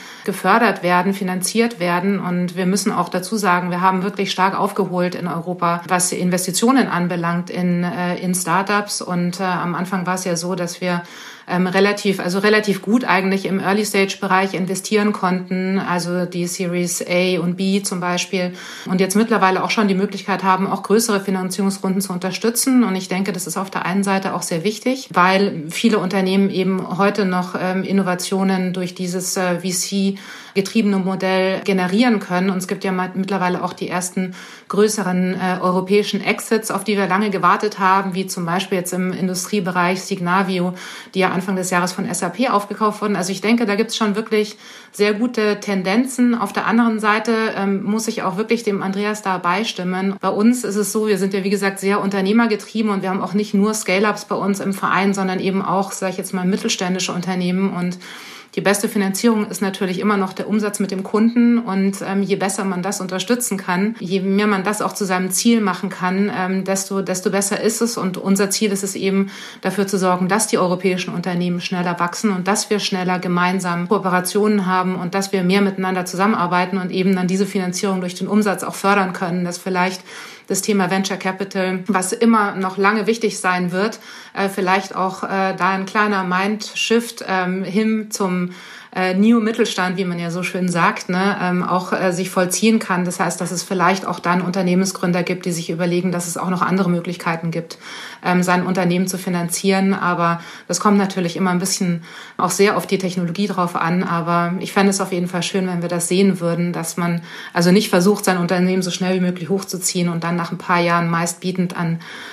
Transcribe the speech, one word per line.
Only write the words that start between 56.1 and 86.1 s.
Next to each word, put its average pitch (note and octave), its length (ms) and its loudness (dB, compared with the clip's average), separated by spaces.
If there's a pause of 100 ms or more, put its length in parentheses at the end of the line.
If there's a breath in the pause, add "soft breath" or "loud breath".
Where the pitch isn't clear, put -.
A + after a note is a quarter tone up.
jetzt F#3 160 -8
mal, F#3 120 0
mittelständische F#3 680 0
Unternehmen. F3+ 580 0
Und F3+ 280 -4 (560 loud breath)
die - 60 -2
beste G#3 280 4
Finanzierung G#3 580 2
ist - 140 -8
natürlich F#3+ 380 -2
immer G#3 180 2
noch G3 160 0
der - 140 -8
Umsatz G#3 320 0
mit G3 100 -2
dem F#3+ 140 -4
Kunden. A#3 560 4
Und, G3 420 0
ähm, G3 220 0
je F#3+ 140 0
besser G3 260 -2
man G3 180 -2
das G3 200 -4
unterstützen F#3 560 -2
kann, F#3+ 420 0
je F#3 220 -2
mehr G3 260 2
man G3 160 2
das F#3+ 180 -2
auch F#3+ 120 -4
zu G#3 120 -4
seinem F#3 240 -2
Ziel A#3 320 4
machen F#3+ 280 -2
kann, F#3+ 460 0
ähm, F#3 280 -2
desto, G3 400 -2
desto F#3 260 -2
besser G3 320 0
ist A3+ 200 0
es. A#3 160 0
Und F3+ 200 -2
unser G3 320 2
Ziel G#3 220 0
ist G3 120 -2
es G3 120 -4
eben, G3 340 0 (320 loud breath)
dafür F#3+ 240 0
zu G3 140 0
sorgen, F3+ 280 2
dass G#3+ 200 2
die - 100 0
europäischen F3+ 560 0
Unternehmen F3 480 -2
schneller F3+ 380 -2
wachsen G#3+ 320 -2
und F3+ 160 -4
dass G#3+ 240 0
wir G#3 80 0
schneller F#3 400 -2
gemeinsam F3+ 720 0
Kooperationen G3 760 2
haben F#3 300 0
und F3 180 -4
dass G3 180 -2
wir F#3+ 120 0
mehr F#3+ 180 4
miteinander F#3 440 0
zusammenarbeiten F3+ 720 0
und F3+ 100 -4
eben F#3 260 2
dann F3+ 120 2
diese F#3+ 180 2
Finanzierung F#3+ 540 -2
durch F3+ 160 -4
den F#3 120 -6
Umsatz G3+ 360 2
auch - 120 -6
fördern G3 380 2
können, F3+ 320 -2
dass F3 140 -6
vielleicht F#3 420 -2 (460 loud breath)
das F#3+ 140 -2
Thema G3 280 2
Venture F#3+ 280 0
Capital, F#3+ 720 -2
was F#3+ 260 0
immer A3 420 4
noch F#3 220 -4
lange G3+ 280 2
wichtig A3 320 0
sein F3+ 360 0
wird, G3+ 260 -2 (340 loud breath)
äh, G3 140 -2
vielleicht G3 480 0
auch, F#3 280 -4
äh, F#3+ 340 0
da F3+ 140 2
ein F#3+ 140 -2
kleiner G#3 380 0